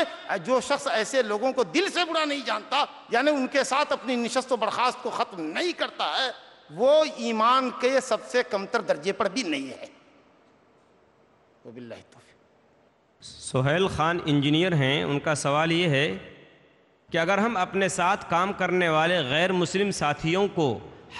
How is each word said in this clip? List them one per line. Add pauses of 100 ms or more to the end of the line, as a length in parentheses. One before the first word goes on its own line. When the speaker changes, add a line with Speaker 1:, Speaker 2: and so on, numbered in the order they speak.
(440)
Speaker 1:
جو
شخص
ایسے
لوگوں
کو
دل
سے
برا
نہیں
جانتا، (240)
یعنی
ان
کے
ساتھ
اپنی
نشست
و
برخاست
کو
ختم
نہیں
کرتا
ہے، (400)
وہ (120)
ایمان (100)
کے
سب
سے
کمتر
درجے
پر
بھی
نہیں
ہے۔ (1800)
وباللہ
التوفیق۔ (880)
Speaker 2:
سہیل
خان
انجینئر
ہیں،
ان
کا
سوال
یہ
ہے (960)
کہ
اگر
ہم
اپنے
ساتھ
کام
کرنے
والے
غیر
مسلم
ساتھیوں
کو (420)